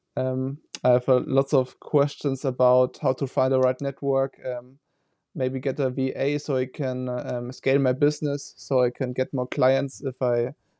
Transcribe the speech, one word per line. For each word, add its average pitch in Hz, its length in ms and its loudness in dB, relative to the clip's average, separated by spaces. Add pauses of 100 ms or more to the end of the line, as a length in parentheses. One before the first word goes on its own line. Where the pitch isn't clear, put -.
(160)
Um, 131 420 -2 (260)
I 127 60 4
have, 123 180 4
uh, 127 180 4
lots 135 280 2
of 131 260 0
questions 143 640 -2
about 127 560 4
how 131 140 0
to 139 120 -4
find 131 260 0
the 131 80 2
right 127 200 0
network, 139 640 -2
um, 127 340 -10 (560)
maybe 131 240 -2
get 135 220 -4
a 135 80 0
V 131 280 -2
A 139 200 0
so 143 200 -4
I 131 100 0
can, 127 420 -6
um, 123 440 -6
scale 135 260 2
my 135 140 2
business, 147 680 -2
so 127 240 0
I 123 80 2
can 127 240 -6
get - 180 -2
more 127 140 -2
clients 135 560 0
if 135 180 -8
I, 123 320 0 (280)